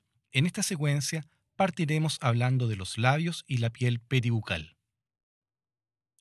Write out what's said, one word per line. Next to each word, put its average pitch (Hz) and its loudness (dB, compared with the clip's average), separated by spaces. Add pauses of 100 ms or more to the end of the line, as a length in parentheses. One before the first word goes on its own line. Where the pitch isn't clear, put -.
(320)
en 135 4
esta 185 -2
secuencia 147 -2 (280)
partiremos 156 0
hablando 123 2
de 110 -2
los 92 -8
labios 151 0
y 131 -2
la 117 0
piel 120 0
peribucal. 113 -2 (1400)